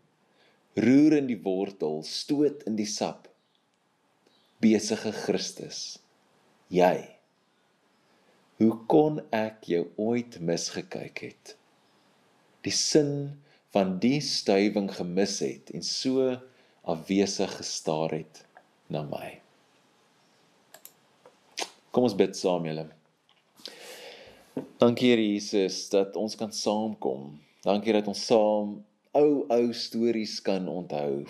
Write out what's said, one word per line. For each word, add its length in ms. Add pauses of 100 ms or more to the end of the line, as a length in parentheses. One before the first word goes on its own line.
(760)
Roer 420
in 100
die 120
wortel, 640
stoot 640
in 100
die 100
sap. 380 (1300)
Besige 540
Christus, 840 (720)
jy. 240 (1600)
Hoe 140 (180)
kon 300 (140)
ek 360
jou 140 (100)
ooit 480
misgekyk 800
het? 320 (1120)
Die 80
sin 380 (600)
van 300
die 160
stuiwing 720
gemis 540
het 260
en 140
so 480 (500)
afwesig 800
gestaar 560
het 260 (480)
na 160
my. 300 (2500)
Kom 120
ons 120
bid 200
saam, 300
julle. 220 (1900)
Dankie, 300
Here 120
Jesus, 680
dat 260
ons 200
kan 160
saamkom. 880 (220)
Dankie 320
dat 140
ons 180
saam 580 (320)
ou, 320
ou 260
stories 680
kan 260
onthou 640